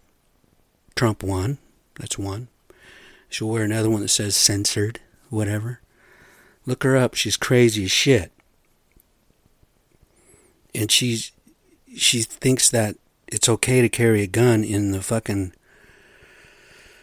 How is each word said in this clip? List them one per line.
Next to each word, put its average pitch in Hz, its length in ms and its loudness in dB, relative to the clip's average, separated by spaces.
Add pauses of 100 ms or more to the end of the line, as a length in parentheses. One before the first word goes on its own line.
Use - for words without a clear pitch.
(920)
"Trump 110 300 0
won." 98 340 -2 (400)
That's - 220 -10
one. 101 300 -8 (800)
She'll - 180 -6
wear 110 160 -2
another 110 260 0
one 110 120 0
that 104 80 -4
says 101 260 -2
"censored," 104 640 0 (300)
whatever. 107 500 -4 (840)
Look 123 180 -4
her 135 140 4
up. 127 160 2
She's - 240 -2
crazy 117 480 4
as 92 60 -2
shit. 127 420 2 (2500)
And 110 160 -2
she's, 117 400 0 (640)
she 127 260 0
thinks - 480 0
that 110 260 0 (320)
it's - 220 0
okay 127 320 2
to 113 80 4
carry 113 320 2
a 101 60 -2
gun 113 360 2
in 101 280 -2
the 95 100 -4
fucking, 101 520 -4 (1500)